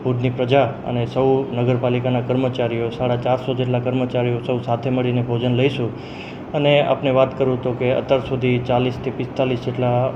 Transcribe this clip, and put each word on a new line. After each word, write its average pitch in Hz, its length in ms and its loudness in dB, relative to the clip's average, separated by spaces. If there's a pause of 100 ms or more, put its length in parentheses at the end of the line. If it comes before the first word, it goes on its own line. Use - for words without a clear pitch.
ભુજની 127 260 0
પ્રજા 127 360 2 (220)
અને 120 180 -2
સૌ 135 380 2
નગરપાલિકાના 123 760 0
કર્મચારીઓ, 123 680 0
સાડા 120 260 -2
ચારસો 123 380 0
જેટલા 123 260 0
કર્મચારીઓ 123 680 0
સૌ 127 140 0
સાથે 117 300 -2
મળીને 123 320 0
ભોજન 120 340 0
લઈશું 127 340 2 (640)
અને 143 280 4
આપને 135 300 2
વાત 131 260 4
કરું 127 260 0
તો 127 80 0
કે 123 220 0
અત્યાર 131 280 2
સુધી 123 380 0
ચાલીસથી 123 520 -2
પિસ્તાલીસ 127 480 -2
જેટલા 123 560 0